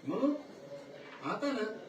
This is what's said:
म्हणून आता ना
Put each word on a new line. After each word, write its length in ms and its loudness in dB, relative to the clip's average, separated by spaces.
म्हणून 280 6
आता 280 2
ना 260 0